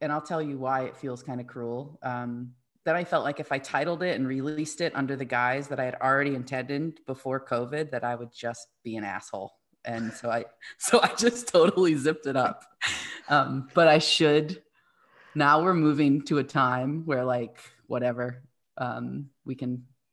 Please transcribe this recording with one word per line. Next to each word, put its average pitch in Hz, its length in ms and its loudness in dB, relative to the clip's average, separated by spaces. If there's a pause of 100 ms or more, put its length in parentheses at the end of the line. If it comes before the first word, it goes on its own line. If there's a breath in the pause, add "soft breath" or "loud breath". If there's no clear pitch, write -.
and 151 100 -2
I'll 151 100 -2
tell 160 200 -4
you 143 160 -6
why 131 260 -2
it - 140 -8
feels 123 260 -8
kind 127 180 -8
of 123 60 -14
cruel. 123 560 -8
Um, 123 500 -8 (300)
then 165 120 0
I 175 80 -2
felt 160 200 0
like 143 160 -4
if 147 120 -10
I 135 80 0
titled 151 440 -4
it 175 120 -2
and 131 120 -2
released 151 540 -6
it 165 140 -2
under 135 200 -2
the 131 100 -6
guise 127 420 0
that 135 120 -6
I 127 60 -2
had 127 100 -4
already 139 400 2
intended 139 720 -6
before 131 380 -6
covid, 131 480 -4
that 120 120 -4
I 120 120 -2
would 120 160 -12
just - 360 -10 (160)
be 113 140 -8
an 107 60 -6
asshole. 95 520 -10 (300)
And 117 280 -6
so - 160 -8
I, 117 160 -2 (160)
<laughs> - 160 -20
so - 240 4
I - 140 2
just 240 320 0
totally 175 480 6
zipped 151 320 -2
it 135 80 0
up. - 280 0 (640 loud breath)
Um, 135 440 2
but 170 140 8
I 156 120 10
should, 156 600 4 (760 soft breath)
now 151 280 6
we're 185 100 4
moving 147 520 4
to 147 140 2
a 131 40 2
time 131 640 0
where, 131 180 0
like, 123 360 -2 (280)
whatever, 123 560 -4 (340)
um, 127 520 -6 (160)
we 131 100 -8
can 127 300 -6 (280)